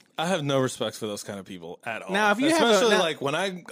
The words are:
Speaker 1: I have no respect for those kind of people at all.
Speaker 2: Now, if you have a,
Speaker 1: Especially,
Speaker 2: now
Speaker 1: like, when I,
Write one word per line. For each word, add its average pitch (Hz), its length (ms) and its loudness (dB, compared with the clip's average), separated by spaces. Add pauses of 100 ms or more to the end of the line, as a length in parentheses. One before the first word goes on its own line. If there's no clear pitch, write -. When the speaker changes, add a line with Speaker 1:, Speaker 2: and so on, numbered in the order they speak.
(180)
Speaker 1:
I 160 80 -2
have 175 180 -2
no 139 160 2
respect 123 380 -2
for 113 80 -6
those 104 180 -6
kind 101 160 -10
of 90 60 -16
people 87 380 -14
at 110 180 -8
all. - 100 -10
Speaker 2:
Now, 208 200 2
if 208 60 -2
you 285 120 2
have 330 100 4
a, - 100 4
Speaker 1:
Especially, 226 260 6
Speaker 2:
now - 40 4
Speaker 1:
like, 160 220 -2
when 139 120 0
I, 180 380 -4